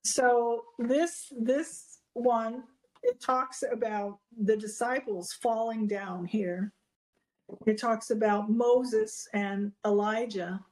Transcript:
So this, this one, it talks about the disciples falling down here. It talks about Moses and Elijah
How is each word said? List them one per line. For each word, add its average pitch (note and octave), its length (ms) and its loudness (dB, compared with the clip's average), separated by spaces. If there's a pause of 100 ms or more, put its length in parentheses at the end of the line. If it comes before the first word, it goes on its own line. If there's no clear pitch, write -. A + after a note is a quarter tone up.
So A#3+ 600 4 (140)
this, C#4+ 600 0
this C4 600 -4 (160)
one, A#3 500 0 (380)
it B3 180 0
talks C4 500 -2
about G#3+ 480 -2 (220)
the G#3+ 160 4
disciples G#3+ 760 -4
falling A3+ 540 0
down G3 380 -4
here. F#3 480 -4 (960)
It G#3+ 120 2
talks A3 320 -2
about G#3+ 400 2
Moses A#3+ 840 2
and G3+ 400 -2 (120)
Elijah G#3 880 0